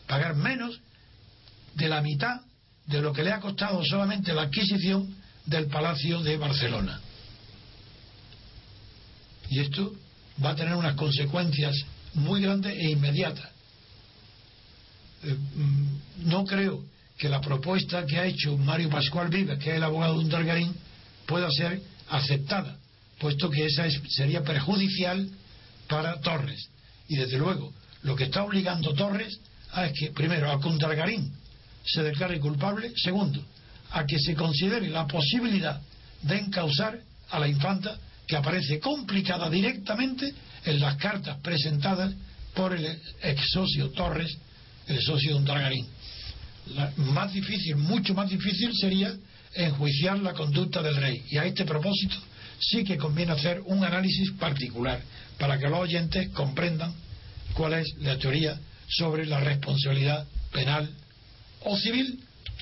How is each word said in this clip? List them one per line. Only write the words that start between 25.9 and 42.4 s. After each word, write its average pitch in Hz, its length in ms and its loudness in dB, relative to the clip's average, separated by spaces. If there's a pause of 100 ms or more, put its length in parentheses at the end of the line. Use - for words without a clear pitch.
Torres. 156 480 -2 (400)
Y 151 80 0
desde 131 220 0
luego, 180 340 0 (300)
lo 139 120 0
que 135 100 0
está 190 200 0
obligando 180 500 2
Torres 196 460 0 (320)
a 180 140 0
es 139 120 -2
que, 147 120 -2
primero, 151 420 2
a 139 80 2
que 170 80 0
Undargarín 156 640 0 (520)
se - 180 0
declare 156 380 0
culpable, 196 560 0
segundo, 180 480 2 (480)
a 160 120 0
que 151 140 2
se 160 160 2
considere 165 560 2
la 160 160 -2
posibilidad 185 760 0 (420)
de 156 140 2
encausar 196 640 0 (300)
a 170 80 -2
la 147 80 2
infanta, 190 500 2 (300)
que 160 100 0
aparece 151 440 0
complicada 196 680 0
directamente 247 840 0 (300)
en 147 160 2
las 143 160 2
cartas 196 420 -2
presentadas 175 760 0 (420)